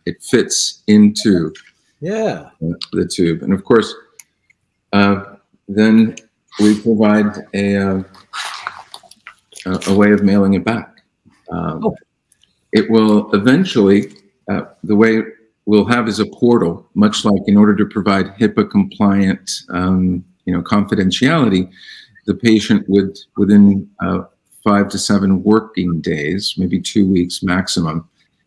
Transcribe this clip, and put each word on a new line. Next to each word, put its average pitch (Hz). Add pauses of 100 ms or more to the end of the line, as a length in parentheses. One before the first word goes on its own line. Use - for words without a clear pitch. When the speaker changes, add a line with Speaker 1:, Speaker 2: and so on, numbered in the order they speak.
Speaker 1:
it -
fits -
into 104 (480)
Speaker 2:
Yeah. 170 (420)
Speaker 1:
the 90
tube. 82
And -
of 95
course, 113 (1000)
uh, 101 (440)
then 110 (460)
we 104
provide 104 (100)
a, 101
uh, 98 (1600)
a, 92
a 98
way 104
of 98
mailing 98
it 87
back. - (480)
Um, 82
Speaker 2:
Oh. - (760)
Speaker 1:
it 107
will 107
eventually, 104 (360)
uh, 98 (220)
the 104
way 110 (440)
we'll 104
have 120
is 101
a 101
portal, 98
much 104
like 101
in 101
order 104
to 104
provide 98 (100)
hipaa 107
compliant, 98 (200)
um, 92 (220)
you 92
know, 82
confidentiality, 101 (540)
the 104
patient 110
would, 98 (180)
within, 101 (140)
uh, 92 (420)
five 101
to 101
seven 95
working 90
days, 80
maybe 92
two 98
weeks 90
maximum, 90 (380)